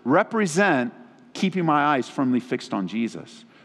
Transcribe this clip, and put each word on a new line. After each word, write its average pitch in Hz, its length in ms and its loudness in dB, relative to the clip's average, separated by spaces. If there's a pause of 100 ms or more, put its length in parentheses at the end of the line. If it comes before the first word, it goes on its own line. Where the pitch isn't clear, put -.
represent 170 880 2 (420)
keeping 185 300 -2
my 147 220 2
eyes 139 240 0
firmly 127 320 0
fixed - 320 -8
on 98 160 -4
Jesus. 98 560 -8 (200)